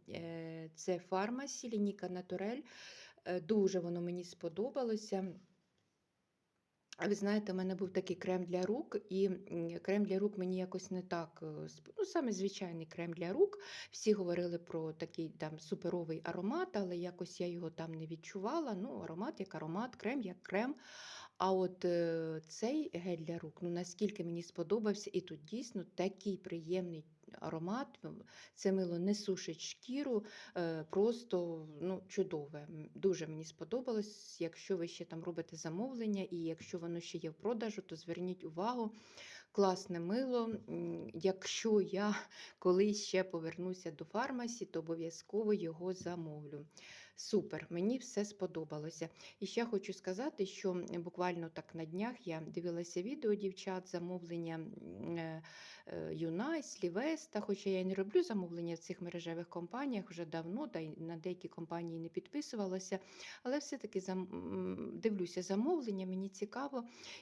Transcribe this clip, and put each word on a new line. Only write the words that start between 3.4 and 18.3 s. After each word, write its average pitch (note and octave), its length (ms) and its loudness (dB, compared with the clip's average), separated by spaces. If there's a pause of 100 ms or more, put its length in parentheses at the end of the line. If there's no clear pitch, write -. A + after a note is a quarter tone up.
дуже F3+ 400 4
воно F3 200 0
мені F3 240 -2
сподобалося. G3 1120 -2 (1600)
А - 100 2
ви G#3 60 6
знаєте, G3+ 380 2
у F#3 40 0
мене F#3 180 2
був F#3 160 -2
такий F#3 260 0
крем F#3 280 2
для F3+ 180 2
рук, G#3 340 0 (120)
і, F#3+ 180 4
м, E3+ 560 -2
крем G3+ 220 6
для F#3+ 140 4
рук G3+ 200 2
мені F#3 180 2
якось F#3 340 -2
не F3+ 120 -2
так, E3+ 400 -4
е, D#3+ 40 -6
сп-, D#3 520 -8
ну, G#4+ 60 4
саме D#4+ 280 2
звичайний F#3 540 -2
крем E3+ 260 -4
для F3 200 -2
рук. F#4 260 6 (320)
Всі - 220 4
говорили F3 460 2
про D#3+ 340 -4
такий D#3+ 360 -4
там D#3 300 -6
суперовий E3 680 0
аромат, G#3 520 2
але F#3 200 0
якось F3 440 -4
я F3 60 2
його F3 240 -2
там E3 240 -6
не D#3+ 120 -6
відчувала. G#3 680 -2